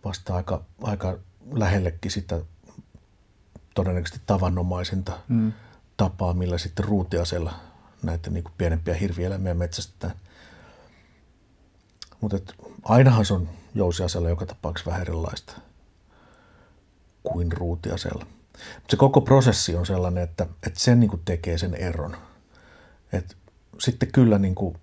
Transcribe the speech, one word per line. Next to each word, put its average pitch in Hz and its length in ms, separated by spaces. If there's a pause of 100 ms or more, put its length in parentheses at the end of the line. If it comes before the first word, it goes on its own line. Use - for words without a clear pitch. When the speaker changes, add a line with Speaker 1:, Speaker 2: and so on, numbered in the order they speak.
Speaker 1:
vastaa 95 320
aika, 90 280 (180)
aika 101 360 (340)
lähellekin 95 580
sitä 85 300 (1300)
todennäköisesti 90 520
tavanomaisinta 90 920 (100)
Speaker 2:
Mm. 110 240 (440)
Speaker 1:
tapaa, 90 380
millä 87 240
sitten 85 260
ruutiaseella 87 720 (480)
näitä 82 280
niinku 85 280
pienempiä 82 360
hirvieläimiä 92 600
metsästetään. 87 580 (2000)
Mut 104 140
et 95 200 (280)
ainahan 117 420
se 98 100
on 90 140 (260)
jousiaseella 87 540
joka 85 180
tapauksessa 80 440
vähän 90 120
erilaista 85 500 (1700)
kuin 85 300
ruutiaseella. 85 720 (500)
Mut - 160
se 139 60
koko 139 240
prosessi 123 560
on 87 100
sellainen, 90 380
että, 85 220 (200)
että 85 140
se 123 140
niinku 110 300
tekee 85 340
sen 87 160
eron. 82 420 (960)
Et - 240 (420)
sitten - 340
kyllä 113 260
niinku 92 440